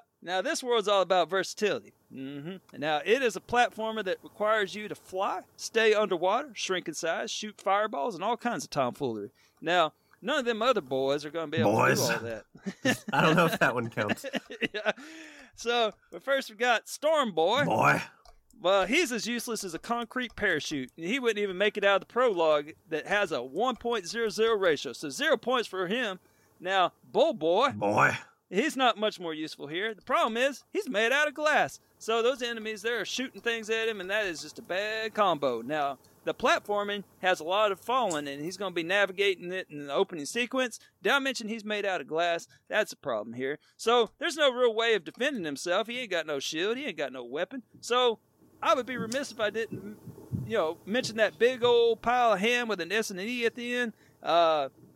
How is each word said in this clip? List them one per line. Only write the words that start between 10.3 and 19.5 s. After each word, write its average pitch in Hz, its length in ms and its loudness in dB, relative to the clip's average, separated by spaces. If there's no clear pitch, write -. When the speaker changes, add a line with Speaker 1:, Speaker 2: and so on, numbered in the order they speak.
Speaker 1:
of 262 40 -2
them 226 180 -2
other 233 200 2
boys 135 420 0
are 151 60 -8
gonna 160 180 -6
be 120 120 -2
able 104 120 4
Speaker 2:
Boys. 123 300 4
Speaker 1:
to 120 60 2
do 117 60 2
all 113 280 -6
that. 247 220 0
<laughs> - 80 -10
Speaker 2:
I 143 80 2
don't 165 160 6
know 175 80 6
if 165 140 0
that 139 140 2
one 117 160 -2
counts. 110 360 -4
Speaker 1:
<laughs> 233 240 -6
Yeah. 208 180 -4
So, 233 380 0
but 175 120 -14
first 269 260 0
we 214 80 -20
got 233 320 0
Storm 294 420 2
Boy. 185 320 2
Speaker 2:
Boy. 139 380 4
Speaker 1:
Well, 190 240 4
he's 254 280 0
as 190 120 -4
useless 226 380 -6